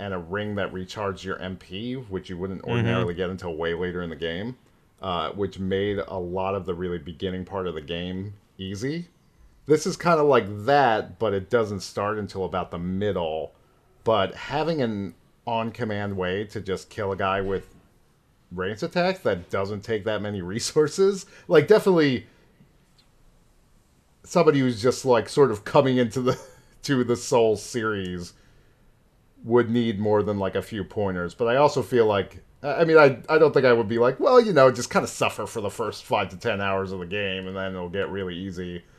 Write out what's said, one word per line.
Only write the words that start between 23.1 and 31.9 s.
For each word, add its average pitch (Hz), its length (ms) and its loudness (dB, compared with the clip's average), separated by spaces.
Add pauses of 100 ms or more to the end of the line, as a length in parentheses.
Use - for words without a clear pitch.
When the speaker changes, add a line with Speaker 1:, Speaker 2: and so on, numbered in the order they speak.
Speaker 1:
somebody 151 360 4
who's 123 220 0
just, 123 220 2
like, 120 240 4
sort 139 220 4
of 104 140 -4
coming 131 340 4
into 123 220 0
the, 123 180 0 (240)
<laughs> - 200 -20
to 127 220 2
the 120 120 0
Souls 113 460 2
series 95 720 -6 (1120)
would 117 260 4
need 113 280 0
more 104 240 2
than, 101 160 -2
like, 95 160 -2
a 95 80 -2
few 98 220 -8
pointers. 92 500 -4
But 117 140 -2
I 120 80 2
also 139 260 4
feel 113 240 4